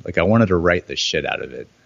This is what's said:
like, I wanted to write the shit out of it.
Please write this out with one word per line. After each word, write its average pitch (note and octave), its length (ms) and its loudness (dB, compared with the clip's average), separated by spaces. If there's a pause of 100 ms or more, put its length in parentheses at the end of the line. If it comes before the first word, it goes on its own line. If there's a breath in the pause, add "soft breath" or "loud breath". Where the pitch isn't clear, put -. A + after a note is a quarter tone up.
like, - 140 -8
I E2+ 60 2
wanted A2 260 4
to F#2 80 2
write F2 300 0
the C2+ 100 -10
shit D2+ 280 -2
out C2 160 -4
of C2 120 -12
it. B1 160 -14 (160)